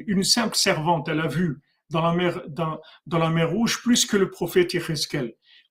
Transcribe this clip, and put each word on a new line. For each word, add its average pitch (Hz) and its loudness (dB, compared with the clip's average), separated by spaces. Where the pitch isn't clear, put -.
Une 196 2
simple 220 0
servante, 165 0
elle 160 -2
a 165 -2
vu 156 -2
dans 160 0
la 170 2
mer, 175 0
dans, 156 -6
dans 170 -2
la 165 2
mer 165 2
Rouge 214 0
plus 240 4
que 214 0
le 185 2
prophète 175 0
Yecheskel, 151 -4